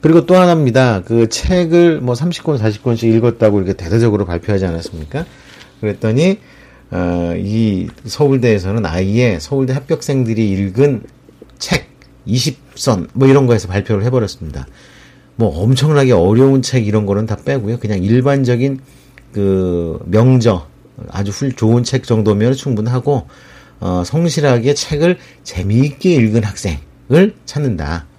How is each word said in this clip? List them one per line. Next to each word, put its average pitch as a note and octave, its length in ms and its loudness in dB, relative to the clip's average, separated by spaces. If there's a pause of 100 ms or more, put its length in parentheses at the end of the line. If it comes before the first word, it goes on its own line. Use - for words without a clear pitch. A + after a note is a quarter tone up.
그리고 D#3+ 240 4
또 F3+ 100 2
하나입니다. C3 680 4
그 A2+ 260 2
책을 E3+ 720 2
뭐 B2 140 -2
삼십 E3 280 -4
권, D3 140 -2
사십 G#2+ 260 -2
권씩 A2+ 300 0
읽었다고 A2+ 440 2
이렇게 F#2+ 160 0
대대적으로 G#2 520 0
발표하지 F#2+ 400 -4
않았습니까? E2 600 -8 (560)
그랬더니, A2+ 580 0 (500)
어, F2 480 -2
이 G2+ 500 -2 (180)
서울대에서는 A2+ 840 0
아예 G2 520 0
서울대 C3+ 340 -2
합격생들이 C3 760 -2
읽은 G2+ 540 0 (560)
책 - 300 -6 (360)
이십 A#2+ 320 -4 (160)
선 G2+ 400 -2
뭐 C3+ 140 2
이런 C3+ 180 6
거에서 A2+ 220 2
발표를 G2 380 -2
해버렸습니다. F#2 600 -4 (720)
뭐 A2 140 0 (120)
엄청나게 C3 520 2
어려운 B2 500 4
책 A#2+ 240 -2
이런 G#2 180 0
거는 G2+ 220 -2
다 G#2+ 180 -4
빼고요. B2 320 -4
그냥 G#2 240 -4
일반적인 B2+ 800 0 (520)
그 F2+ 720 -2
명저, A2 600 2 (460)
아주 G2 180 -6
훌-, C3 240 -4
좋은 A#2 300 2
책 A#2+ 220 -4
정도면 G#2+ 480 2
충분하고, B2+ 720 -2 (520)
어, F2+ 240 -2
성실하게 C#3+ 680 0
책을 D#3+ 460 -2 (240)
재미있게 C3+ 720 0
읽은 A2+ 280 2
학생을 A#2+ 920 -2 (100)
찾는다. E2+ 640 -4 (120)